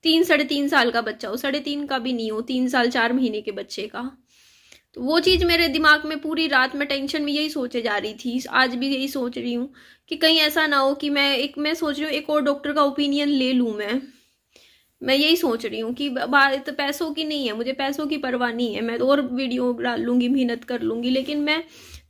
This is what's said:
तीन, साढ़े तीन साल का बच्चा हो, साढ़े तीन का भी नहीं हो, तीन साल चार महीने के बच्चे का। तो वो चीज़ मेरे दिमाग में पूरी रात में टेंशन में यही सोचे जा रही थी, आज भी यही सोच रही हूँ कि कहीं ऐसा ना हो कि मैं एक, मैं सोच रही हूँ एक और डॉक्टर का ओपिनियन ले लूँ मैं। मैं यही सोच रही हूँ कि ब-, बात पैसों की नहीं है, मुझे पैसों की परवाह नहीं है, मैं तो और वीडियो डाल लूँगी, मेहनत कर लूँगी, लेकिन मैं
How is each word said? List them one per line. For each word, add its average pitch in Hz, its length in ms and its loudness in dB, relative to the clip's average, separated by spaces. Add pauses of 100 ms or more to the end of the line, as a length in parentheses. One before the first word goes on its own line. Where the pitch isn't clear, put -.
तीन, 330 200 4
साढ़े 302 200 4
तीन 285 240 0
साल 277 240 4
का 233 100 0
बच्चा 254 280 -6
हो, 214 80 -4
साढ़े 277 220 -2
तीन 285 260 -6
का 277 140 -4
भी 254 140 -4
नहीं 226 180 -4
हो, 214 100 -4
तीन 254 280 -2
साल 247 200 2
चार 247 240 0
महीने 233 280 0
के 208 100 -8
बच्चे 196 360 -8
का। - 140 -10 (920)
तो - 80 -12
वो 302 180 2
चीज़ 359 260 4
मेरे 339 220 4
दिमाग 302 380 4
में 311 160 -4
पूरी 320 260 -2
रात 262 280 2
में 285 120 -2
टेंशन 277 340 -2
में 294 120 -2
यही 302 160 -2
सोचे 254 320 -4
जा 214 160 0
रही 208 160 -4
थी, 247 360 -4
आज 254 260 2
भी 254 120 -2
यही 277 200 -2
सोच 254 300 -4
रही 240 160 -4
हूँ 247 200 -6 (360)
कि 320 60 -6
कहीं 320 240 4
ऐसा 311 280 2
ना 285 100 2
हो 269 160 4
कि 285 160 -4
मैं 277 280 2
एक, 285 200 -4
मैं 302 160 0
सोच 311 220 -2
रही 285 80 -4
हूँ 311 80 -4
एक 302 180 -4
और 302 120 2
डॉक्टर 285 320 0
का 294 100 4
ओपिनियन 285 460 0
ले 262 240 2
लूँ 240 200 2
मैं। 208 280 -2 (1000)
मैं 262 140 2
यही 302 200 6
सोच 240 300 0
रही 220 140 -6
हूँ 226 140 -4
कि 285 160 -4
ब-, 247 160 -4
बात 269 440 2
पैसों 294 440 -4
की 320 100 -6
नहीं 302 240 -2
है, 214 60 -2
मुझे 233 200 -4
पैसों 277 340 -4
की 302 100 -2
परवाह 247 340 -2
नहीं 233 240 -2
है, 202 60 -4
मैं 233 180 -4
तो 254 80 2
और 285 140 4
वीडियो 247 520 -2
डाल 233 280 -4
लूँगी, 247 280 2
मेहनत 247 340 0
कर 240 180 -6
लूँगी, 226 280 -2
लेकिन 269 300 0
मैं 302 240 0 (460)